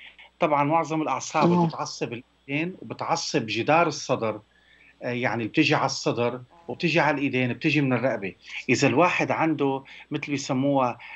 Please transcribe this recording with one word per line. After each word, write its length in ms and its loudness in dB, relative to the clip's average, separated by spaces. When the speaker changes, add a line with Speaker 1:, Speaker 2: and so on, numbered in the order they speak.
Speaker 1:
طبعا 240 2
معظم 380 0
الأعصاب 480 0
Speaker 2:
مم. 180 4
Speaker 1:
بتعصب 460 -6
الإيدين 680 -6
وبتعصب 640 -4
جدار 420 2
الصدر، 520 -2
آه، 60 -6
يعني 380 -2
بتجي 280 2
على 100 2
الصدر 560 -2
وبتجي 320 0
على 180 4
الإيدين، 360 0
بتجي 280 0
من 120 2
الرقبة. 420 -2
إذا 180 4
الواحد 440 2
عنده 520 0
مثل 200 -6
بيسموها، 680 0